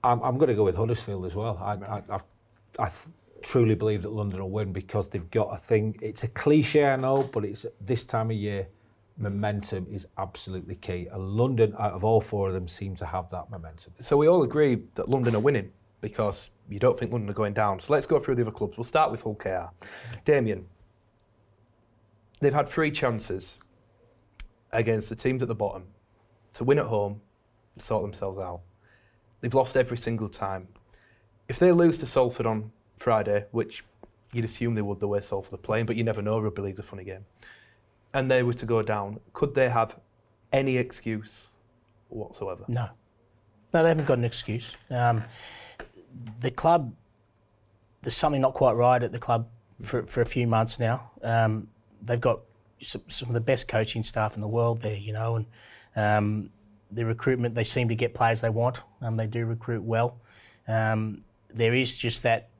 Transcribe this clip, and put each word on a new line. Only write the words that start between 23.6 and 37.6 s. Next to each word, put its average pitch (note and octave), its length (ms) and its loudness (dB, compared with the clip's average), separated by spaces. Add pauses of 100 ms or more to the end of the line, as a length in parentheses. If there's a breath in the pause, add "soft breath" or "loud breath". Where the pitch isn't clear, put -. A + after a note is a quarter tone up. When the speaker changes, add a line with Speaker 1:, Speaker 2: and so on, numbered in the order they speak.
Speaker 2:
against A2 360 0
the A2 80 -8
teams C3 260 -2
at A2+ 60 -2
the A2+ 60 -4
bottom G2 300 -6 (720)
to A#2+ 100 -6
win C#3+ 140 6
at - 80 0
home, G#2 340 -2 (580)
sort G#2+ 240 -2
themselves G2 360 -6
out. F2+ 220 -8 (800 soft breath)
They've A#2+ 140 -4
lost C3 220 4
every B2 200 2
single A2 320 -4
time. F#2+ 400 -6 (800 soft breath)
If A#2+ 100 -6
they F3+ 140 8
lose E3+ 260 6
to C3 80 -6
Salford B2 400 2
on A2 260 -2 (240)
Friday, G#2 560 2
which - 320 -4 (480)
you'd A#2 120 -2
assume A#2 300 -2
they G#2+ 80 0
would G2+ 180 -4
the G#2 80 -2
way G2+ 120 0
Salford G2 340 -8
are - 80 -16
playing, A2+ 240 0
but A2 100 -2
you A#2 80 0
never G#2+ 180 -2
know, G#2+ 160 0
rugby G#2 240 -4
league's G2 180 -6
a - 20 -14
funny F#2 220 -16
game, F#2+ 200 -14 (920 loud breath)